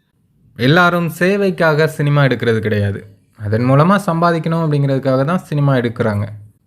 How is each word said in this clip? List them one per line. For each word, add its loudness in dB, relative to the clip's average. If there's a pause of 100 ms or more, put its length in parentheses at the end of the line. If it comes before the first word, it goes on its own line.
(580)
எல்லாரும் 2
சேவைக்காக 0
சினிமா 0
எடுக்கிறது 0
கிடையாது, -2 (380)
அதன் -2
மூலமா 4
சம்பாதிக்கணும் -2
அப்படிங்கிறதுக்காக 0
தான் -4
சினிமா 0
எடுக்கிறாங்க. -2 (400)